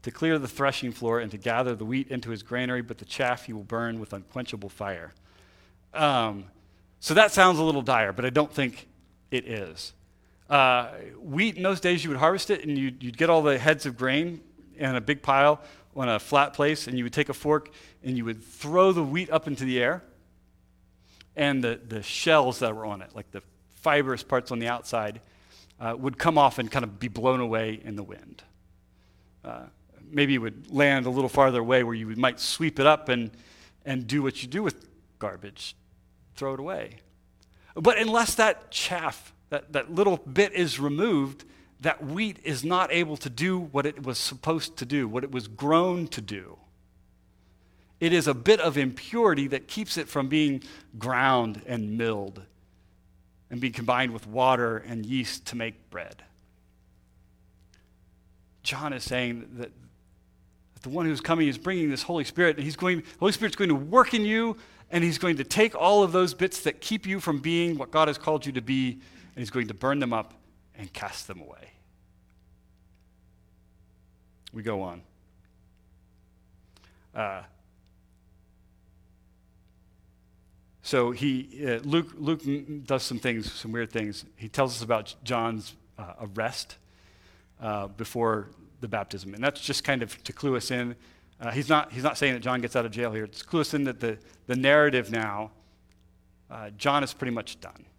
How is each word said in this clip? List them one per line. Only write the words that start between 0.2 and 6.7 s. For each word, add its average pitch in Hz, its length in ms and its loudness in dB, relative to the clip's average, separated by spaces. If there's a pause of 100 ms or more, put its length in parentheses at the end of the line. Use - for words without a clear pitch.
the 135 100 -4
threshing 135 440 0
floor 117 280 0
and 107 120 -6
to 107 60 -12
gather 120 380 0
the 104 80 -10
wheat 131 260 -4
into 123 200 -8
his 107 140 -8
granary, 123 380 -4
but 113 180 -10
the - 60 -16
chaff 123 400 -2
he 120 80 -10
will 107 100 -10
burn 113 360 -4
with 107 140 -10
unquenchable 101 560 -10
fire." 87 440 -10 (800)
Um, 113 520 0 (540)